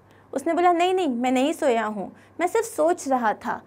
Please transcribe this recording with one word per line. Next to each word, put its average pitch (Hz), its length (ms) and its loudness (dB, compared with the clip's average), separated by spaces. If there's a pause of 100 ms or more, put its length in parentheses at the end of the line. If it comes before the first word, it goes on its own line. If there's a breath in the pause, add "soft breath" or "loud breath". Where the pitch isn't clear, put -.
(320 soft breath)
उसने 330 200 -2
बोला, 349 200 4
"नहीं, 359 220 2
नहीं, 370 140 0
मैं 247 240 0
नहीं 262 200 2
सोया 240 320 0
हूँ, 208 280 -8 (280 soft breath)
मैं 339 60 0
सिर्फ 440 200 0
सोच 330 420 0
रहा 240 240 2
था। - 340 -6